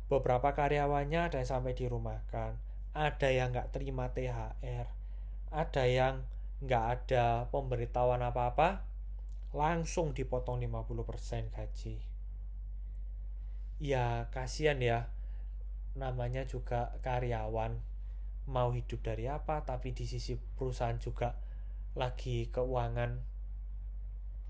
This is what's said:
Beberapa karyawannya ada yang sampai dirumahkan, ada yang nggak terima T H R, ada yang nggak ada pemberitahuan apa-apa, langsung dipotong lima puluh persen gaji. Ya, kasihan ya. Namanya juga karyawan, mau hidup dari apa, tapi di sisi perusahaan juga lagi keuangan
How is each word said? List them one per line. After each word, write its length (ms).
Beberapa 400
karyawannya 800
ada 80
yang 80
sampai 240
dirumahkan, 880
ada 400
yang 240
nggak 160
terima 400
T 160
H 320
R, 280
ada 400
yang 400
nggak 320
ada 640
pemberitahuan 640
apa-apa, 640
langsung 560
dipotong 480
lima 240
puluh 240
persen 480
gaji. 480
Ya, 560
kasihan 480
ya. 240
Namanya 480
juga 560
karyawan, 800
mau 240
hidup 240
dari 320
apa, 320
tapi 320
di 80
sisi 320
perusahaan 640
juga 400
lagi 560
keuangan 600